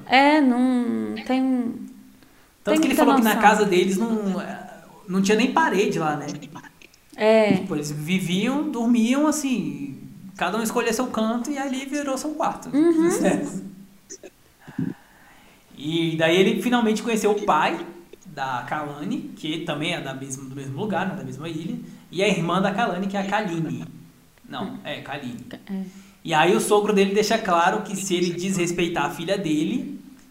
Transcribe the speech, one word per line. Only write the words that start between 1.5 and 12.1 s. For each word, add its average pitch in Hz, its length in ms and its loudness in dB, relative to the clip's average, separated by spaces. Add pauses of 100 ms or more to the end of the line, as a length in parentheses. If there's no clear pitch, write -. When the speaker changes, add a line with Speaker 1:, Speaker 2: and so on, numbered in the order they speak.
Speaker 2:
Tanto 311 160 2
Speaker 1:
tem - 20 -
Speaker 2:
que - 60 4
ele - 0 -
Speaker 1:
muita 269 160 0
Speaker 2:
falou 277 120 6
que 254 60 4
na 220 140 4
Speaker 1:
noção. 220 140 0
Speaker 2:
casa 214 160 6
deles 196 320 2
não, 208 440 -2
é, 135 260 -10 (400)
não 190 140 0
tinha 214 160 4
nem 240 140 2
parede 220 480 2
lá, 151 160 0
né? 143 100 -8 (920)
Speaker 1:
É. 214 380 4
Speaker 2:
Tipo, 185 220 0
eles 147 160 -4
viviam, 190 800 -2
dormiam, 240 560 4
assim, 170 720 -2 (380)
cada 185 200 -2
um 233 60 0
escolhia 233 300 0
seu 254 140 0
canto 233 440 -2
e 277 60 -4
ali 269 280 -4
virou 269 320 -4